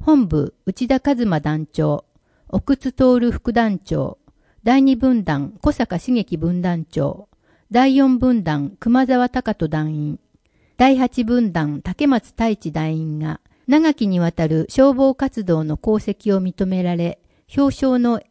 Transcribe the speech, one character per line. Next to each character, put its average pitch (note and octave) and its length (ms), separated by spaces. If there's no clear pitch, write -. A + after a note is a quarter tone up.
本 C#4 260
部 D3+ 260
内 A3+ 240
田 C4 100
一 B3+ 240
馬 F3+ 160
団 D3+ 260
長、 D3 380
奥 - 260
津 C4 160
徹 B3 400
副 - 220
団 A3 260
長、 - 380
第 C4 180
二 C4+ 160
分 B3 260
団 C#3+ 380
小 D4 100
坂 A3+ 260
茂 A#3 280
樹 - 100
分 E3+ 260
団 F3 220
長、 - 460
第 C4 240
四 C4+ 240
分 A#3+ 240
団 D3 380
熊 B3 240
沢 B3 240
隆 A#3 280
人 D#3+ 120
団 D#3 260
員、 D3+ 240
第 C4 200
八 B3 260
分 A3+ 300
団 D3 300
竹 A3+ 240
松 B3+ 220
太 A3+ 200
一 G3+ 220
団 D#3+ 260
員 D#3 220
が、 D#3 200
長 D4+ 260
き A3+ 140
に F#3 120
わ E3+ 120
た E3 160
る D#3 200
消 C4+ 260
防 C4+ 200
活 C4 320
動 E3 180
の D3+ 160
功 G#3+ 200
績 G3+ 360
を F#3+ 60
認 F#3 240
め F#3 160
ら F3 140
れ、 E3+ 240
表 C#4 160
彰 B3+ 280
の A#3+ 200